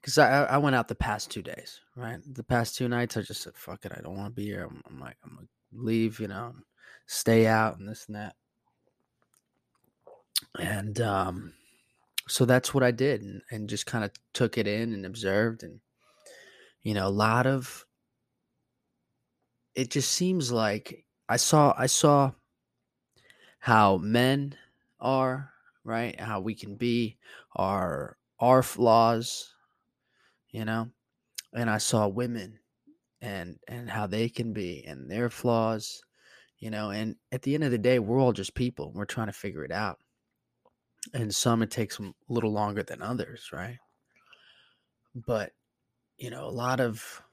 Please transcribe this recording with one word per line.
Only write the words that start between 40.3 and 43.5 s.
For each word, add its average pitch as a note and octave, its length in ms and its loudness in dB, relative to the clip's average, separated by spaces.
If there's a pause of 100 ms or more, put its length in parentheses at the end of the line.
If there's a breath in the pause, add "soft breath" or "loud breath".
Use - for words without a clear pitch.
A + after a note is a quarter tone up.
And A2 220 -4
some, A#2 260 2
it A2 120 -2
takes - 260 -4
'em G2+ 160 -12 (160)
a - 20 -4
little A2+ 200 0
longer G#2 320 -2
than - 180 -12
others, A2+ 500 -8